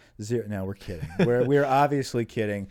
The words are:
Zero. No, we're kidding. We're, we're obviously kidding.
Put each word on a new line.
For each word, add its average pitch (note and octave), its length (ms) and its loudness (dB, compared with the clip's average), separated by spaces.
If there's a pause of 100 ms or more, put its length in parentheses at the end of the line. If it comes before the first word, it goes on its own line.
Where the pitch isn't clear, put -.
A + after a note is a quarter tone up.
(200)
Zero. A2 280 -2
No, F#2+ 180 -4
we're G2 80 -6
kidding. D#2 340 -10 (100)
We're, B2 260 4
we're C#3+ 200 4
obviously C3+ 600 2
kidding. G#2 460 -4